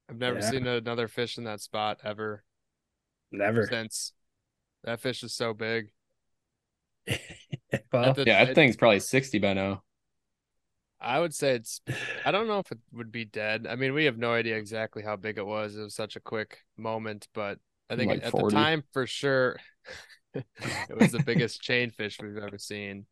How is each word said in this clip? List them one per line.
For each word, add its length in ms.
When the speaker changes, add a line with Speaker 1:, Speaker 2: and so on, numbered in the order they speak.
Speaker 1:
I've 100
never 180
Speaker 2:
Yeah. 140
Speaker 1:
seen 180
another 400
fish 280
in 80
that 160
spot 440
ever 400
Speaker 2:
Never. 340
Speaker 1:
since. 460
That 160
fish 240
is 100
so 180
big. 380
Speaker 2:
<laughs> 120
Well, 180
Speaker 1:
At 60
the, 100
Speaker 3:
Yeah, 180
that 60
Speaker 1:
it 40
Speaker 3:
thing's 220
probably 240
sixty 400
by 140
now. 280
Speaker 1:
I 160
would 160
say 200
it's, 260
I 40
don't 160
know 120
if 120
it 80
would 180
be 140
dead. 420
I 80
mean, 200
we 100
have 140
no 160
idea 240
exactly 440
how 140
big 220
it 80
was. 280
It 80
was 120
such 220
a 40
quick 380
moment, 560
but 260
I 80
think 140
Speaker 3:
Like 120
Speaker 1:
at 100
Speaker 3:
forty. 220
Speaker 1:
the 60
time, 320
for 140
sure, 500
<laughs> 300
it 600
was 180
the 80
biggest 420
chain 280
fish 300
we've 160
ever 220
seen. 540